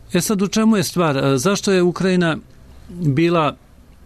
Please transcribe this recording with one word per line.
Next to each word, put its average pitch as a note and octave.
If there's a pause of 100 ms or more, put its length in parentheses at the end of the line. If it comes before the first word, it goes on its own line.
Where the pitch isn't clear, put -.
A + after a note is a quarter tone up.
(140)
E F3
sad, G3
u G3+
čemu A3
je F3
stvar? D#3+
E, C3+
zašto F#3+
je F#3
Ukrajina F3 (520)
bila, D#3+ (500)